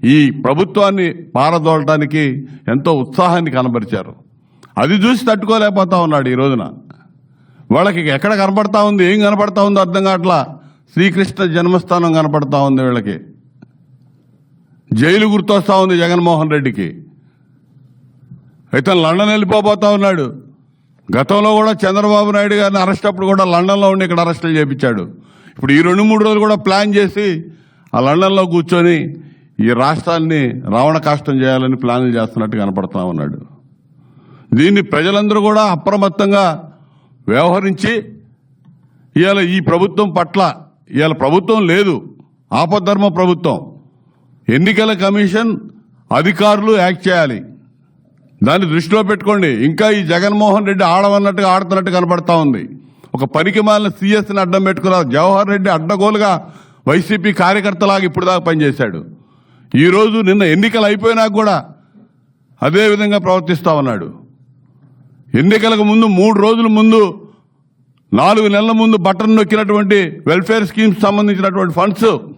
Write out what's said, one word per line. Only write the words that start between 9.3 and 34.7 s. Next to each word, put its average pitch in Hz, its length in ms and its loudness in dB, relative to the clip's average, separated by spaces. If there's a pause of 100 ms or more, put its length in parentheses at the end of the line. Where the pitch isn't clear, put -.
ఉందో 202 180 2
అర్థం 190 240 -2
కావట్లా. 180 420 0 (460)
శ్రీకృష్ణ 190 520 0
జన్మస్థానం 175 680 0
కనపడతా 147 500 0
ఉంది 135 200 0
వీళ్ళకి, 110 360 -2 (1700)
జైలు 175 340 2
గుర్తొస్తా 202 500 0
ఉంది 185 220 2
జగన్మోహన్ 170 520 0
రెడ్డికి. 110 480 -4 (1800)
అయితే 139 200 0
లండన్ 170 340 2
వెళ్ళిపోబోతా 208 640 0
ఉన్నాడు. 190 540 -2 (720)
గతంలో 208 380 2
కూడా 214 160 2
చంద్రబాబు 208 600 0
నాయుడు 202 240 0
గారిని 202 260 0
అరెస్ట్ 190 260 -2
అప్పుడు 190 200 -2
కూడా 190 180 2
లండన్లో 190 460 2
ఉండి 190 140 0
ఇక్కడ 170 160 -2
అరెస్టులు 165 320 -2
చేపించాడు. 139 500 -2 (540)
ఇప్పుడు 135 160 -2
ఈ 151 100 4
రెండు 180 200 2
మూడు 214 220 2
రోజులు 214 160 0
కూడా 214 140 2
ప్లాన్ 208 400 0
చేసి 196 500 -2 (500)
ఆ 120 60 0
లండన్లో 185 460 0
కూర్చొని 170 680 0 (460)
ఈ 110 80 2
రాష్ట్రాన్ని 147 920 -2
రావణ 131 380 0
కాష్టం 147 420 -2
చేయాలని 131 360 0
ప్లాన్లు 123 460 -2
చేస్తున్నట్టు 110 340 -6
కనపడతా 95 480 -4
ఉన్నాడు. 76 360 -6 (1120)
దీన్ని 185 280 4